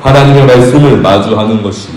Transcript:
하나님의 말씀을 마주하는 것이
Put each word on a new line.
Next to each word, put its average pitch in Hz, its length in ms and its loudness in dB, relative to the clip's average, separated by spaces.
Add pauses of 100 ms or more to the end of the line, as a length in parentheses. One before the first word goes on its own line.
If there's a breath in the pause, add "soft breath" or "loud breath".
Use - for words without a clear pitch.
하나님의 135 440 2
말씀을 127 560 2
마주하는 107 600 -2
것이 98 360 -12